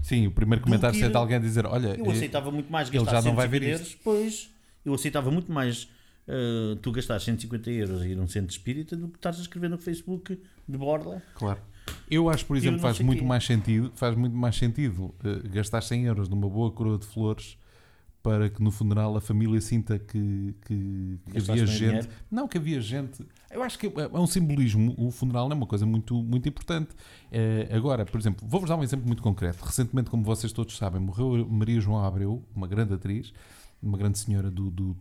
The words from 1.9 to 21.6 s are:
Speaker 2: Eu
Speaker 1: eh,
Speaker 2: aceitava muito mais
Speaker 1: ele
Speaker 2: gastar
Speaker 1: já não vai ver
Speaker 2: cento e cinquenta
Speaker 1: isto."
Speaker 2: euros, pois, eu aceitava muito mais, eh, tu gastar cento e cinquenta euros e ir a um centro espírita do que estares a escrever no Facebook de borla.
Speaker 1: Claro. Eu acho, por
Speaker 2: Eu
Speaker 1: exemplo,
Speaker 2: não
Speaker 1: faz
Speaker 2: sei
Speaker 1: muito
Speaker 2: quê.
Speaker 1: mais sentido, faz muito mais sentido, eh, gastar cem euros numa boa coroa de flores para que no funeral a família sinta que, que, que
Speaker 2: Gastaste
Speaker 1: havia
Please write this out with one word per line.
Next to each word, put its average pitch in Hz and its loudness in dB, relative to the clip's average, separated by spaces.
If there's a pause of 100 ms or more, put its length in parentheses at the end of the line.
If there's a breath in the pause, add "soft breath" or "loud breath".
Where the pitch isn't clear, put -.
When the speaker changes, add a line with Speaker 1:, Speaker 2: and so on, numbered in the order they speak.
Speaker 2:
Eu 226 -2
Speaker 1:
eh, - 2
Speaker 2:
aceitava 143 -2
muito 147 -4
mais 156 0
Speaker 1:
ele 135 2
Speaker 2:
gastar 117 4
Speaker 1:
já 120 4
não 117 4
vai 123 2
ver 139 2
Speaker 2:
cento 139 0
e 165 -4
cinquenta - -
Speaker 1:
isto." - -8
Speaker 2:
euros, 214 2 (180)
pois, - -20 (340 soft breath)
eu 143 0
aceitava 135 0
muito 175 0
mais, 127 -2 (380 soft breath)
eh, 117 -2
tu 127 -4
gastar 117 -2
cento 113 -2
e 117 -8
cinquenta 117 -6
euros 98 -2
e 90 -2
ir 92 -4
a 92 -2
um 90 -2
centro 92 -2
espírita 151 -8
do 170 -8
que 170 -14
estares 170 -6
a 175 -10
escrever 175 -6
no 170 -4
Facebook 180 -8 (280 loud breath)
de 135 -6
borla. 156 -4 (120)
Speaker 1:
Claro. 101 -4 (500 loud breath)
Eu 165 4
acho, 156 2
por 143 -2
Speaker 2:
Eu 139 4
Speaker 1:
exemplo, 170 4
Speaker 2:
não 170 -2
Speaker 1:
faz 135 2
Speaker 2:
sei 117 2
Speaker 1:
muito 127 4
Speaker 2:
quê. 127 0
Speaker 1:
mais 123 2
sentido, 110 2
faz 120 0
muito 120 2
mais 123 2
sentido, 110 0 (100)
eh, 101 -2
gastar 104 0
cem 120 0
euros 104 0
numa 101 0
boa 110 0
coroa 110 0
de 101 -8
flores 110 -4 (680 soft breath)
para 107 4
que 104 -6
no 107 4
funeral 107 2
a 107 2
família 110 2
sinta 110 0
que, 101 -2 (140)
que, 95 -4
que - -14
Speaker 2:
Gastaste 104 -2
Speaker 1:
havia 117 4